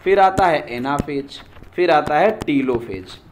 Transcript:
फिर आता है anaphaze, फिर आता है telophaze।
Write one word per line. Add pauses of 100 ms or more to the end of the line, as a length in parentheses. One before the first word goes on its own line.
फिर
आता
है
anaphaze, (340)
फिर
आता
है
telophaze। (140)